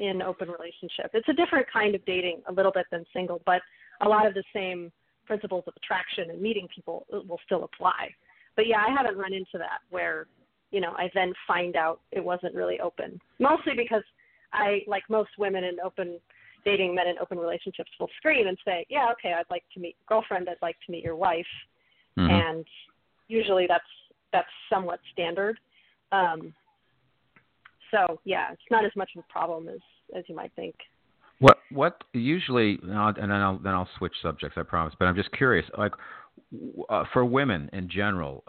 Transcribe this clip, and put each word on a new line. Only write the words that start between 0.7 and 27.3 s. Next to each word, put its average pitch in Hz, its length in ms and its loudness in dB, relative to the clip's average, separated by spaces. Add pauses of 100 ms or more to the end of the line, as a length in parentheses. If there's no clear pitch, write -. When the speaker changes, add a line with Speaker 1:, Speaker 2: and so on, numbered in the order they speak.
Speaker 1:
It's 226 160 0
a 311 40 4
different 302 400 2
kind 208 220 2
of 190 100 -6
dating 180 440 -2
a 190 40 -8
little 190 200 4
bit 180 180 0
than 170 220 -6
single, 175 340 -4
but 180 160 4 (380)
a 202 80 4
lot 214 180 6
of 202 80 2
the 196 180 -4
same 180 380 -6 (360)
principles 202 400 -4
of 170 100 -12
attraction 185 540 -6
and 170 100 -12
meeting 196 340 -2
people 170 360 -10
will 180 340 -8
still 180 200 -2
apply. - 440 -2 (460)
But 220 120 2
yeah, 226 120 4
I 214 180 4
haven't 233 220 2
run 190 140 -6
into 190 260 -8
that 170 200 -8 (120)
where, 170 360 -4 (440)
you 202 100 -2
know, 175 160 -2
I 180 180 -4
then 185 180 2 (140)
find 175 300 0
out 165 240 0 (120)
it 185 120 -4
wasn't 180 300 -4
really 180 260 -2
open. 180 400 -8 (180)
Mostly 302 380 4
because 226 260 0 (500)
I, 208 340 2
like 202 220 -2
most 214 300 2
women 196 260 0
in 180 160 -4
open 175 380 -6 (460)
dating, 190 300 2
men 180 120 2
in 175 140 0
open 175 180 -6
relationships 170 520 -6 (100)
will 175 160 -4
scream 285 320 2
and 185 160 -2
say, 180 240 -2
"Yeah, 262 240 2
okay, 202 220 -4
I'd 170 160 -4
like 175 140 -6 (100)
to 185 60 -14
meet 170 180 -10
your - 80 -20 (120)
girlfriend, 190 300 -2
I'd 175 140 -6
like 170 140 -4 (100)
to 185 60 -10
meet 170 120 -8
your 165 120 -4
wife." 175 300 0 (720)
Speaker 2:
Mm-hmm. 90 120 4
Speaker 1:
And 160 360 2 (640)
usually 202 400 4
that's, 175 160 2 (480)
that's 180 160 2 (240)
somewhat 180 280 -2 (120)
standard. 185 480 -2 (520)
Um, 165 420 0 (1400)